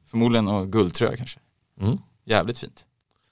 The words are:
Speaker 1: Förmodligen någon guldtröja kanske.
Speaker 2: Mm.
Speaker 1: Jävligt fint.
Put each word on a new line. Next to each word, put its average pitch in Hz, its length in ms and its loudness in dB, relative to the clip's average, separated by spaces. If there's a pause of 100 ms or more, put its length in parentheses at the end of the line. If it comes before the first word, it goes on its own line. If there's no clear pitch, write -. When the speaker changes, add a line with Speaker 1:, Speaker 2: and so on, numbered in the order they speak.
Speaker 1:
Förmodligen 117 380 2
någon 98 260 -2
guldtröja 101 460 0
kanske. - 220 -12 (420)
Speaker 2:
Mm. 117 160 0 (280)
Speaker 1:
Jävligt 107 340 0
fint. - 260 -16 (460)